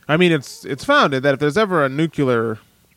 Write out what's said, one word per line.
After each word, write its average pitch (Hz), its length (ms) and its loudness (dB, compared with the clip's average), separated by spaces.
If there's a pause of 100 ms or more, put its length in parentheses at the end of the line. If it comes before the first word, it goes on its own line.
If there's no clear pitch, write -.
I 151 100 0
mean, 175 140 4
it's, - 340 -4
it's - 180 -8
founded 190 400 2
that 143 100 4
if 135 60 -2
there's 147 180 0
ever 185 280 0
a 135 40 -4
nuclear, 127 720 -2 (380)